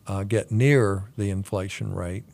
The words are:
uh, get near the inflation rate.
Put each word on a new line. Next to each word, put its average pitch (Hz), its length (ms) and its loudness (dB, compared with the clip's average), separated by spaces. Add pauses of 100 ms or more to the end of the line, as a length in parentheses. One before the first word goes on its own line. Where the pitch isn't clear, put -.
uh, 98 200 -4
get 104 260 -2
near 110 540 4 (120)
the 101 120 -2
inflation 98 640 -4
rate. 92 380 -6